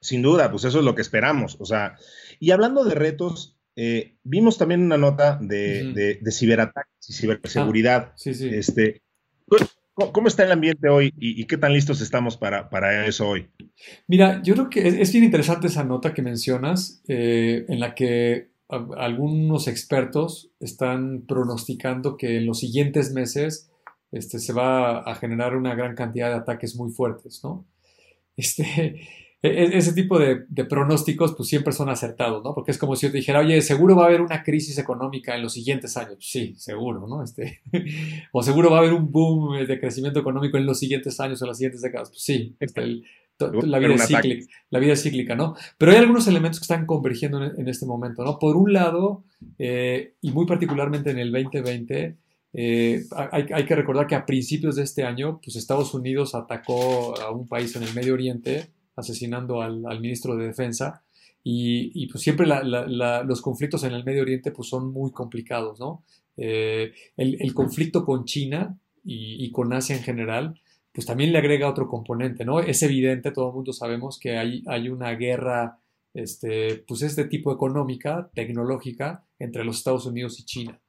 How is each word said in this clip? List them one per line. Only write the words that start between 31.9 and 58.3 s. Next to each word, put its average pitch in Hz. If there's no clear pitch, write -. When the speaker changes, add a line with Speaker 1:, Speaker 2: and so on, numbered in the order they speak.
Speaker 2:
¿no? 143
Porque 135
es -
como 135
si 139
yo 139
te 139
dijera, 139
"Oye, 156
seguro 165
va 175
a -
haber 170
una 165
crisis 151
económica 127
en 120
los 113
siguientes 120
años". 104
Pues -
sí, 101
seguro, 107
¿no? 139
Este, -
<laughs> -
o 123
seguro 147
va 160
a 165
haber 165
un 160
boom, 156
eh, 135
de 131
crecimiento 135
económico 135
en 135
los 131
siguientes 135
años 135
o 127
en -
las 113
siguientes 127
décadas. 120
Pues -
sí, 117
este, 131
el, 117
to-, -
Speaker 1:
Seguro 120
Speaker 2:
la -
Speaker 1:
va 139
a 135
Speaker 2:
vida 135
Speaker 1:
haber 120
Speaker 2:
es 113
Speaker 1:
un 147
ataque. -
Speaker 2:
cíclica, -
la 131
vida 143
es 147
cíclica, 131
¿no? 160
Pero 160
hay 220
algunos 233
elementos 165
que -
están 165
convergiendo 139
en, 139
en 127
este 127
momento, 120
¿no? 143
Por 151
un 202
lado, 185
eh, 127
y 139
muy 160
particularmente 147
en 127
el 120
veinte 131
veinte, 127
eh, 117
ha-, 139
hay, 147
hay 143
que 160
recordar 143
que 147
a -
principios 147
de 143
este 139
año, 135
pues, 117
Estados 135
Unidos 131
atacó 120
a 110
un 123
país 120
en 117
el 113
Medio 123
Oriente 127